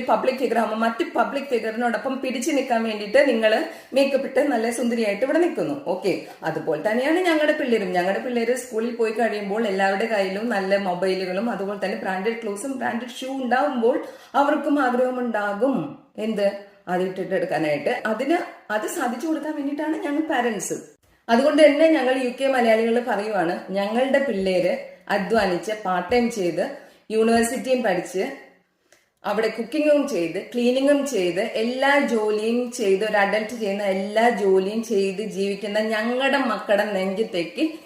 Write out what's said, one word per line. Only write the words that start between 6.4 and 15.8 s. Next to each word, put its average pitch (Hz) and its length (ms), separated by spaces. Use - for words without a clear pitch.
അതുപോലെ 160 480
തന്നെയാണ് 277 300
ഞങ്ങളുടെ 311 320
പിള്ളേരും. 226 400
ഞങ്ങളുടെ 190 280
പിള്ളേര് 240 360
സ്കൂളിൽ 233 400
പോയി 220 160
കഴിയുമ്പോൾ 214 540
എല്ലാവരുടെ 196 400
കയ്യിലും 202 420
നല്ല 196 280
മൊബൈലുകളും 190 760
അതുപോലെ 196 340
തന്നെ 208 140
ബ്രാൻഡഡ് 202 440
ക്ലോത്ത്സും 226 360
ബ്രാൻഡഡ് 240 420
ഷൂ 262 220
ഉണ്ടാവുമ്പോൾ 254 600
അവർക്കും 285 460
ആഗ്രഹമുണ്ടാകും 240 1200